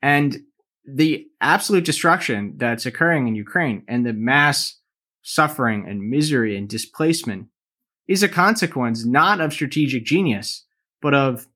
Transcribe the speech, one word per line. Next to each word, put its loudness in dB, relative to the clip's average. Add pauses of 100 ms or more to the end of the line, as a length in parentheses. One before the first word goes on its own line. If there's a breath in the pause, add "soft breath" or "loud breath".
And 2 (440)
the 0 (140)
absolute 2
destruction 0
that's -2
occurring 0
in 0
Ukraine -4
and 0
the -2
mass 2 (440)
suffering -2
and -6
misery 0
and -8
displacement -4 (600)
is 2
a 4
consequence 0
not 2
of -2
strategic -2
genius, -2 (380)
but 2
of 0